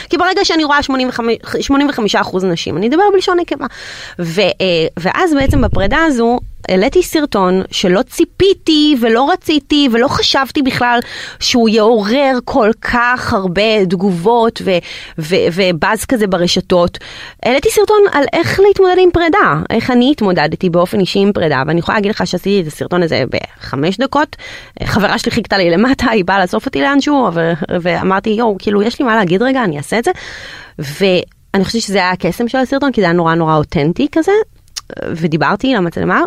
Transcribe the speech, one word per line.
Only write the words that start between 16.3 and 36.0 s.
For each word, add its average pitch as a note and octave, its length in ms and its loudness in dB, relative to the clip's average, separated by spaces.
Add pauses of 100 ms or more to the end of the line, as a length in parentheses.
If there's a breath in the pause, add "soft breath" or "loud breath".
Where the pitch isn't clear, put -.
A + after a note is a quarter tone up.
העליתי C#4 260 2
סרטון G#4+ 260 4 (140)
על C#4+ 120 2 (100)
איך - 340 0
להתמודד F#4+ 320 4
עם F#4 140 6
פרידה, E4+ 240 2 (320)
איך A3+ 220 0
אני B3 200 4
התמודדתי F3 580 0
באופן F3+ 300 2
אישי F#3+ 200 0
עם G3+ 140 4
פרידה, D3+ 340 0
ואני E3 120 0
יכולה G3 180 -2
להגיד G3+ 140 0
לך F#3 160 -4
שעשיתי G3 340 0
את D#3 60 -6
הסרטון F3 360 -2
הזה C3+ 260 0
בחמש - 680 -6
דקות, C#4 380 -2 (480 loud breath)
חברה G3+ 340 0
שלי A#3 140 -4
חיכתה G#3+ 260 -2
לי F3+ 120 2
למטה, A#3 400 2
היא A3 160 0
באה F#3+ 140 0
לאסוף F#3+ 260 -2
אותי C#4 160 -4
לאנשהו, C#4 520 0
ו-, E3 200 0 (280)
ואמרתי, F#3 480 -2
"יואו, G#3+ 300 0
כאילו, G3+ 220 0
יש A3+ 180 -2
לי D4 60 -2
מה A3 100 2
להגיד F#3+ 280 2
רגע, C4 200 0
אני D#3+ 140 -2
אעשה E3+ 220 -4
את A#3 40 0
זה." F4+ 80 0 (680 loud breath)
ואני F3+ 840 -2
חושבת A3+ 160 -4
שזה G3+ 160 -4
היה F#3 140 0
הקסם F3+ 360 -2
של C4 100 -4
הסרטון, C4+ 340 0
כי A3 100 0
זה F#3 60 4
היה E3 60 2
נורא, E3 220 2
נורא D#3+ 220 2
אותנטי D#3+ 540 0
כזה, E4 200 0 (760)
ודיברתי E3 680 0
למצלמה, F3+ 540 0